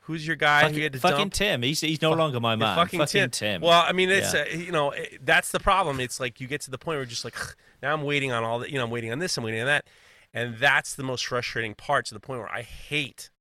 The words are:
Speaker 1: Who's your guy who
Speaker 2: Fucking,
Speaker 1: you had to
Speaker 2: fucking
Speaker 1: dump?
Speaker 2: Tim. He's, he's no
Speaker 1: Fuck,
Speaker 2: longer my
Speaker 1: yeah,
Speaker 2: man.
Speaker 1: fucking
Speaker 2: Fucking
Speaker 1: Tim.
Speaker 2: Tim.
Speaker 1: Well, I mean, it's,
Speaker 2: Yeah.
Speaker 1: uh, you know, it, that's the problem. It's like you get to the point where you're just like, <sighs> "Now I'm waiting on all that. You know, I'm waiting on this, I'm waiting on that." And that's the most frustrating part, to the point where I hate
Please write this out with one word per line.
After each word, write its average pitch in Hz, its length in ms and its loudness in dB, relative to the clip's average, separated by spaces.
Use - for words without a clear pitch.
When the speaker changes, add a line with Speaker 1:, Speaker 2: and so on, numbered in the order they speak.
Speaker 1:
Who's 156 260 -8
your 160 100 -2
guy 147 240 6
who 151 60 10
Speaker 2:
Fucking, 151 100 0
Speaker 1:
you 151 60 -2
had 151 120 -2
to 131 40 -6
Speaker 2:
fucking 147 200 2
Speaker 1:
dump? 190 140 0
Speaker 2:
Tim. 185 300 0
He's, 139 180 0
he's 160 220 -2
no 160 80 4
Speaker 1:
Fuck, 160 80 2
Speaker 2:
longer 147 220 0
my 117 120 2
Speaker 1:
yeah, 110 40 2
Speaker 2:
man. 110 200 2
Speaker 1:
fucking 175 220 0
Speaker 2:
Fucking 156 240 2
Speaker 1:
Tim. 156 80 0
Speaker 2:
Tim. 104 320 -2
Speaker 1:
Well, 170 240 6
I 180 60 0
mean, 185 180 2
it's, 196 240 2
Speaker 2:
Yeah. 151 80 2
Speaker 1:
uh, - 40 -6
you 175 140 -8
know, 147 200 2
it, - 340 -10
that's 160 260 4
the 180 100 -2
problem. 175 380 2
It's 127 220 -4
like 123 220 -6
you 127 40 -8
get 139 160 -6
to - 80 -14
the 127 60 -10
point 160 200 -6
where 139 60 -4
you're 127 40 -6
just 117 180 -8
like, 123 120 -10
<sighs> - 240 -20
"Now 139 100 0
I'm 156 100 0
waiting 139 300 0
on 117 120 0
all 113 140 0
that. 123 120 -6
You 143 80 -2
know, 123 60 0
I'm 117 60 -4
waiting 117 220 -4
on 127 80 -4
this, 180 180 -2
I'm 123 60 -4
waiting 110 160 -4
on 120 60 -2
that." 143 200 0
And 117 240 -6
that's 139 380 2
the - 80 -6
most 127 200 -4
frustrating 113 500 -4
part, 135 320 0
to - 80 -12
the 104 60 -14
point 131 200 -10
where 98 120 -8
I 110 100 -8
hate - 680 -8